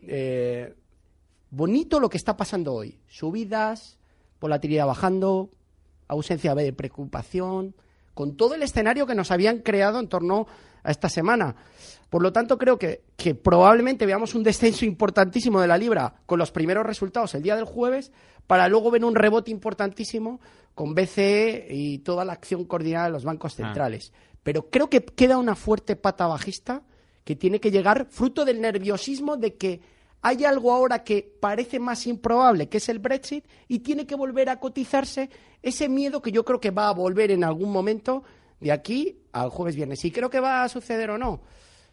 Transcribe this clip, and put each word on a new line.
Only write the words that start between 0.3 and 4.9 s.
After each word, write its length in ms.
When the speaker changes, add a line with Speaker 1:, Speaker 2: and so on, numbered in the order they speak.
Speaker 1:
bonito 500
lo 80
que 80
está 220
pasando 340
hoy. 340
Subidas, 920
volatilidad 460
bajando, 640